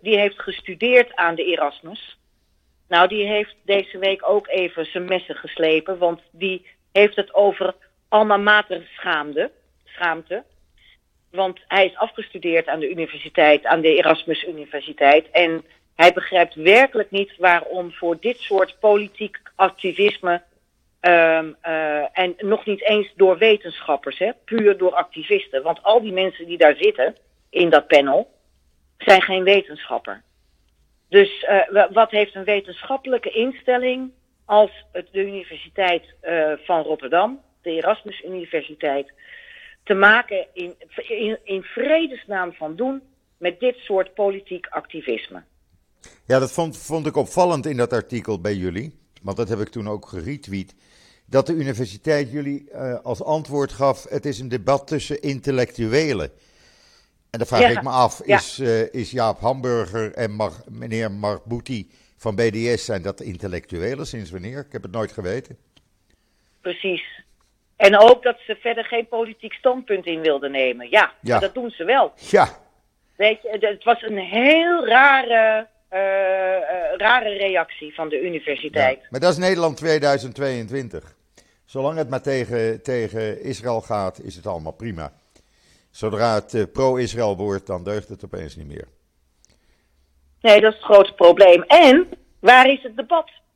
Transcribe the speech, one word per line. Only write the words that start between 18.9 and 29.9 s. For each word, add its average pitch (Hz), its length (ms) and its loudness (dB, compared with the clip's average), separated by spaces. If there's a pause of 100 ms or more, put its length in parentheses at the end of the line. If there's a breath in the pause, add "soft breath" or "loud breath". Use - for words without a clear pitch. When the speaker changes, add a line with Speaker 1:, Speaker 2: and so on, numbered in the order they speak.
Speaker 1:
activisme, 185 880 -2 (580)
ehm, 165 600 4
eh, 156 580 -4
en 185 200 -2
nog 208 280 -2
niet 202 160 -4
eens 208 340 0
door 185 220 6
wetenschappers, 170 800 0
hè, 196 120 -2 (140)
puur 208 340 2
door 180 160 2
activisten. 170 680 -4
Want 165 200 -4
al 220 180 4
die 220 120 -6
mensen 185 340 -4
die 170 120 -8
daar 151 180 6
zitten, 170 400 0 (340)
in 170 200 0
dat 147 160 4
panel, 143 440 2 (680)
zijn 190 240 6
geen 185 220 -4
wetenschapper. 151 800 -2 (840)